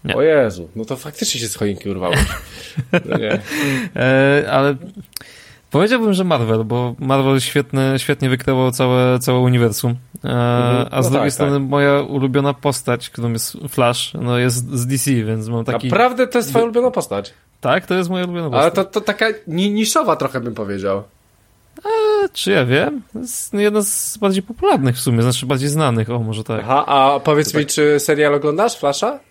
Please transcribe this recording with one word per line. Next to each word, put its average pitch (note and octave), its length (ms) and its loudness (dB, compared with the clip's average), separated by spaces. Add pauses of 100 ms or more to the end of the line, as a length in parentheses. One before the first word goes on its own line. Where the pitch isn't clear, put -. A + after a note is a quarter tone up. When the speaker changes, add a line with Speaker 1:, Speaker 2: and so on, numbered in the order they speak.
Speaker 1:
Nie. - 100 -2
Speaker 2:
O C3 60 0
Jezu, A#2 540 2
no A2 100 -8
to C3+ 100 -6
faktycznie D3 460 -6
się A#2 60 -6
z - 80 -8
choinki G2+ 340 -4
urwałeś. F2+ 360 0
Speaker 1:
<laughs> - 40 -8 (800)
Speaker 2:
No - 80 0
nie. A2 220 0 (560)
Speaker 1:
E, C3+ 560 4
ale C#3 240 2 (960)
powiedziałbym, G#3+ 420 2
że F#3 100 0
Marvel, A2+ 400 2
bo A#2+ 360 -2
Marvel C3+ 400 2
świetne, C3+ 600 0
świetnie C3+ 300 -2
wykreował B2+ 420 2
całe, B2+ 480 2
całe B2+ 200 2
uniwersum. A#2+ 520 2 (320)
E, - 40 -6
Speaker 2:
Mhm. A#2+ 640 2
Speaker 1:
a C3 100 0
z B2 40 2
Speaker 2:
No A#2+ 60 0
Speaker 1:
drugiej C3+ 160 2
Speaker 2:
tak, C3+ 60 -2
Speaker 1:
strony C#3+ 260 0
Speaker 2:
tak. C3+ 100 -4
Speaker 1:
moja C#3+ 320 4
ulubiona C#3 520 0
postać, B2+ 560 -2
którą A#2 220 -4
jest - 260 -6 (120)
Flash, B2 520 0
no B2 160 0
jest B2 320 0
z B2 180 -4
D C3+ 100 -2
C, C#3 160 -2
więc A2 360 -2
mam A#2 160 -2
taki B2 220 -2
Speaker 2:
Naprawdę A#3+ 400 2
to B3+ 100 -2
jest A#3 120 -2
twoja A3+ 120 2
Speaker 1:
wy- A#3 40 2
Speaker 2:
ulubiona A#3+ 260 0
postać? G2+ 420 -6 (280)
Speaker 1:
Tak, D3 240 0
to - 100 -2
jest F3+ 140 0
moja F3+ 140 -2
ulubiona E3+ 340 -4
Speaker 2:
Ale D#3 140 4
Speaker 1:
postać. F#3 160 0
Speaker 2:
to, - 120 -20
to - 20 -4
taka G#3+ 240 -2 (220)
ni-, F3+ 240 0
niszowa G#3+ 440 2
trochę, C3+ 260 -4
bym A#2 120 -6
powiedział. G2 500 -4 (840)
Speaker 1:
E, G#4+ 480 0
czy - 180 -4
ja D#3 140 2
wiem? G3+ 360 0 (120)
To G#3+ 60 -8
jest - 340 -10
jedna G#3 280 2
z - 360 -4
bardziej G3 260 0
popularnych A#3 520 2
w B2+ 40 -10
sumie, A#2 220 2
znaczy B2 240 0
bardziej C3+ 240 -2
znanych, B2 400 0
o, A#2+ 100 -2
może A2 240 -6
tak. A2 200 -4
Speaker 2:
Aha, C3+ 240 2
a C#3 320 4
powiedz D3+ 320 2
Speaker 1:
To D3+ 60 -2
Speaker 2:
mi, D3 80 0
Speaker 1:
tak. C#3+ 80 -6
Speaker 2:
czy D3 260 4
serial D3 340 2
oglądasz, D3+ 440 0
Flasha? G#3 420 -2 (120)